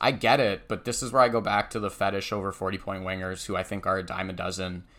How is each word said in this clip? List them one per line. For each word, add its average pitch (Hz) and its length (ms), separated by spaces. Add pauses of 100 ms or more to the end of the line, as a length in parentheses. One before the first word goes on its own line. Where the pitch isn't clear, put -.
I 135 100
get 117 300
it, 101 260
but 107 160
this 120 180
is 127 120
where 131 80
I 123 80
go 117 100
back 104 300
to 113 100
the 101 100
fetish 98 440
over 98 180
forty-point 95 540
wingers, 92 400
who 98 100
I 92 80
think 98 220
are 95 120
a 92 80
dime 92 240
a 90 40
dozen. 90 500 (160)